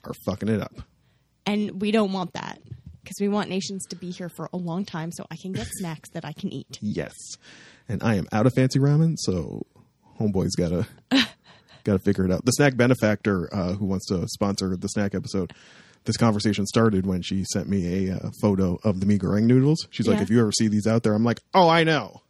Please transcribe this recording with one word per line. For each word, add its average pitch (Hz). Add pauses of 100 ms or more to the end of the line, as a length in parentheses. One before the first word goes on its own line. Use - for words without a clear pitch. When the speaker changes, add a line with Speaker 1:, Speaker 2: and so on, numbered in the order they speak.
Speaker 1:
are - (140)
fucking 98
it 107
up. - (720)
Speaker 2:
And 208
we 208
don't 202
want 185
that, - (440)
'cause -
we 202
want 202
Nations 190
to 185
be 180
here 175
for 165
a -
long 175
time 165
so -
I 165
can 190
get 208
Speaker 1:
<laughs> -
Speaker 2:
snacks 165
that 165
I 147
can 175
eat. -
Speaker 1:
Yes. 104 (760)
And 101
I 113
am 92
out 110
of 127
fancy 131
ramen, 147
so 76 (540)
homeboy's 95
gotta, 87 (240)
Speaker 2:
<laughs> 254 (580)
Speaker 1:
gotta 101
figure 95
it 90
out. 92
The 120
snack 143
benefactor, 107
uh, 90
who 101
wants 95
to 92
sponsor 95
the 98
snack 101
episode, 90 (520)
this 117
conversation 104
started 107
when 92
she 95
sent -
me 92
a, 92
uh, - (100)
photo 95
of 95
the 95
mee 101
goreng 95
noodles. 131
She's 104
like, 107
Speaker 2:
Yeah. 107
Speaker 1:
"If 92
you 117
ever 107
see 110
these 104
out 113
there," 107
I'm 110
like, 117 (140)
"Oh, 185
I 165
know. 147